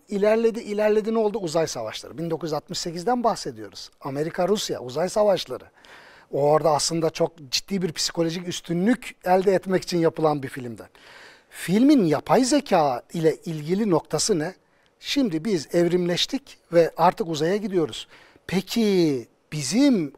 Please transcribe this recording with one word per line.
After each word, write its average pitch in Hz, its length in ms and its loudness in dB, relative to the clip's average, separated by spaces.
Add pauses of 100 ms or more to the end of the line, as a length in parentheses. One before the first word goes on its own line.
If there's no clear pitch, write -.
ilerledi, 214 500 2
ilerledi, 214 540 0
ne 226 60 2
oldu? 214 180 0
Uzay 165 300 0
savaşları. 113 500 -10
Bin 165 120 -6
dokuz 160 200 -4
yüz 147 40 -6
altmış 151 260 -6
sekizden 180 440 -2
bahsediyoruz. 123 680 -6 (120)
Amerika, 156 460 -2
Rusya, 185 320 -2
uzay 135 300 -4
savaşları. 190 560 0 (680)
Orada 147 400 2
aslında 160 380 0
çok 160 220 -2 (180)
ciddi - 320 -4
bir 175 100 -2
psikolojik 170 560 -4
üstünlük 180 680 -2 (100)
elde 190 300 4
etmek 180 280 0
için 175 140 -4
yapılan 156 460 0
bir 135 40 -6
filmden. 117 400 -12 (600)
Filmin 233 560 4
yapay 156 380 4
zeka 165 600 2 (100)
ile 160 220 2
ilgili 170 540 -4
noktası 160 500 0
ne? 165 140 -6 (460)
Şimdi 180 460 -2
biz 175 300 -2
evrimleştik 175 840 0 (160)
ve 165 240 6
artık 175 300 2
uzaya 165 300 -2
gidiyoruz. 185 500 -4 (400)
Peki 175 800 0 (240)
bizim 170 680 2